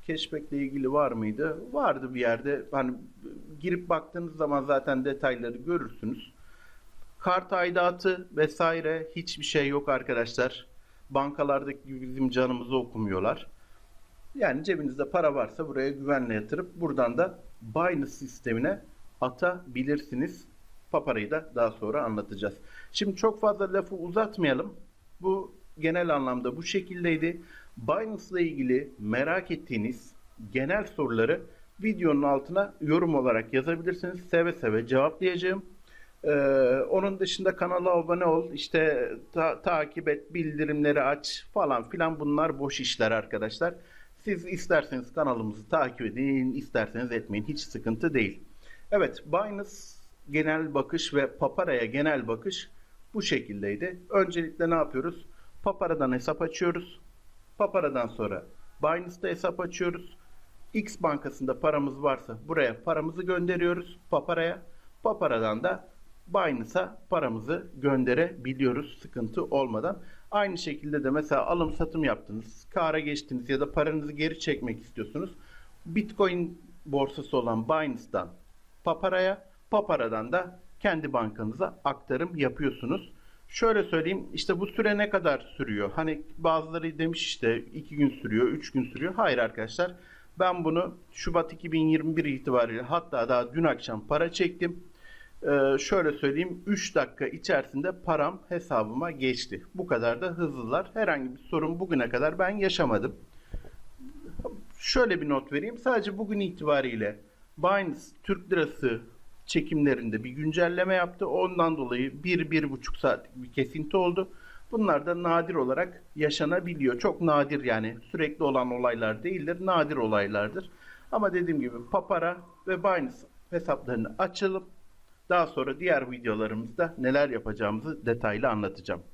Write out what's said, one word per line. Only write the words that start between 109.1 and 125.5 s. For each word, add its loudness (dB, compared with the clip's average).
çekimlerinde 2
bir -8
güncelleme 2
yaptı. 0
Ondan 2
dolayı -2
bir, 0
bir 0
buçuk -4
saatlik 0
bir -12
kesinti -2
oldu. 2
Bunlar 2
da -2
nadir 2
olarak 0
yaşanabiliyor. 2
Çok 2
nadir 4
yani. 2
Sürekli 0
olan 2
olaylar 0
değildir. -2
Nadir 2
olaylardır. 0
Ama 2
dediğim 2
gibi -4
Papara 0
ve 0
Binance 2
hesaplarını -2
açalım. -2
Daha 4
sonra -2